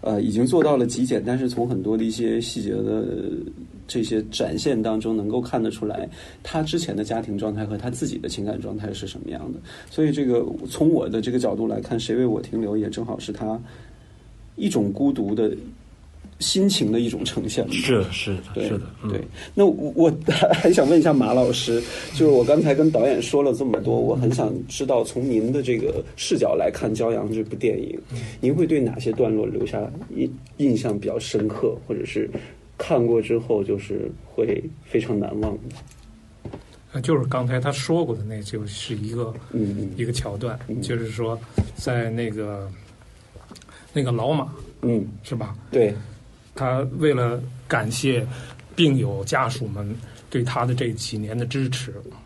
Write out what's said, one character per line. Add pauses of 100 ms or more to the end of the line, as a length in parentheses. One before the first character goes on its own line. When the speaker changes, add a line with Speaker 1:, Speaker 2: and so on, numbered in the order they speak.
Speaker 1:
呃，
已
经
做
到
了
极
简，
但
是
从
很
多
的
一
些
细
节
的 (840)
这
些
展
现
当
中
能
够
看
得
出
来， (360)
她
之
前
的
家
庭
状
态
和
她
自
己
的
情
感
状
态
是
什
么
样 (120)
的。 (300)
所
以
这
个， (240)
从
我
的
这
个
角
度
来
看
，“谁
为
我
停
留”
也
正
好
是
她 (1000)
一
种
孤
独
的 (840)
心
情
的
一
种
呈
现
吧。
Speaker 2:
是，
是
的， (120)
Speaker 1:
对，
Speaker 2:
是
的， (220)
嗯。
Speaker 1:
对。 (340)
那
我，
我 (400)
还
想
问
一
下
马
老
师， (320)
就
是
我
刚
才
跟
导
演
说
了
这
么
多，
我
很
想 (140)
知
道
从
您
的
这
个 (120)
视
角
来
看
《骄
阳》
这
部
电
影， (120)
Speaker 3:
嗯。 (240)
Speaker 1:
您
会
对
哪
些
段
落
留
下 (340)
印-， (260)
印
象
比
较
深
刻， (120)
或
者
是 (480)
看
过
之
后
就
是 (140)
会 (220)
非
常
难 (120)
忘
的？ (420)
Speaker 3:
呃，
就
是
刚
才
他
说
过
的，
那
就
是
一
个， (180)
Speaker 1:
嗯，
嗯。
Speaker 3:
一
个
桥
段，
Speaker 1:
嗯。
Speaker 3:
就
是
说 (360)
在
那
个， (1200)
那
个
老
马， (300)
Speaker 1:
嗯。 (140)
Speaker 3:
是
吧？ (160)
Speaker 1:
对。 (600)
Speaker 3:
他 (120)
为
了 (260)
感
谢 (500)
病
友
家
属
们 (340)
对
他
的
这
几
年
的
支
持 (320)